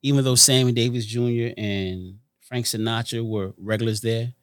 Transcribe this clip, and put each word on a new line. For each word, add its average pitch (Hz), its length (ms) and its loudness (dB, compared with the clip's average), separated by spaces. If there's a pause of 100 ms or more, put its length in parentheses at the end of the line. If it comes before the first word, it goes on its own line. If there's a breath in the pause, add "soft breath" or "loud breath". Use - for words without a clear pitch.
even 139 220 4
though 127 100 4
Sammy 127 380 6
Davis 120 340 0
Junior 120 500 -2
and 95 640 -4 (220)
Frank 123 260 -6
Sinatra 117 580 -4
were 104 320 -4
regulars 107 440 -2
there. 113 320 -2 (100)